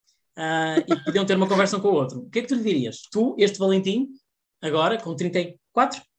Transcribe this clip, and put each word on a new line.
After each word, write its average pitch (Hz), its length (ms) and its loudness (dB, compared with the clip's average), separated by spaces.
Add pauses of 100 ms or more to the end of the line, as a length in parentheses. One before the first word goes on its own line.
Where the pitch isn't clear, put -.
(360)
ah, 160 420 0
e - 60 -2
que - 200 -2
podiam 190 220 0
ter 196 100 2
uma 190 120 2
conversa 196 280 2
um 190 40 -2
com 202 80 2
o 190 60 4
outro. 131 260 -2
O - 100 -16
que 226 80 -2
é 240 40 0
que 240 60 -8
tu 277 60 0
lhe 233 80 0
dirias? 139 480 -2
Tu, 226 280 0
este 196 200 2
Valentim, 190 500 2 (540)
agora 160 360 0
com 165 180 -8
trinta 180 240 -2
e - 180 -6 (140)
quatro? 254 280 0 (180)